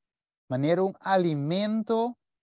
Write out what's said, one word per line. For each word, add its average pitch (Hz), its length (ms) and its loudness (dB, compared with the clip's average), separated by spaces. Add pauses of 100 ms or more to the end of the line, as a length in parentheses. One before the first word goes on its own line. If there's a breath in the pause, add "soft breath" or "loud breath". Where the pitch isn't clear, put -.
(480)
Manera 151 340 0
un 190 180 -2
alimento 196 1160 0 (260)